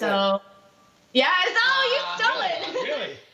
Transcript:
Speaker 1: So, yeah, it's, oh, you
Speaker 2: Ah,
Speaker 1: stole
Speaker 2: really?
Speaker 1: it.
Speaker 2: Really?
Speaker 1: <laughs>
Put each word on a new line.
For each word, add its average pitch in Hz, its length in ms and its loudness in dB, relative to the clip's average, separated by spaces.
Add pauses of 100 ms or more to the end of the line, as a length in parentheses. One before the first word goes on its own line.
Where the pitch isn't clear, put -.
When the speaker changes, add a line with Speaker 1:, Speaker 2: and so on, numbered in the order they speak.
(120)
Speaker 1:
So, 196 300 2 (720)
yeah, 262 140 4 (180)
it's, - 180 0
oh, 523 280 2
you 571 120 0
Speaker 2:
Ah, - 140 -6
Speaker 1:
stole 640 580 -2
Speaker 2:
really? 508 120 -4
Speaker 1:
it. 294 120 -4
Speaker 2:
Really? - 220 -8
Speaker 1:
<laughs> - 120 -20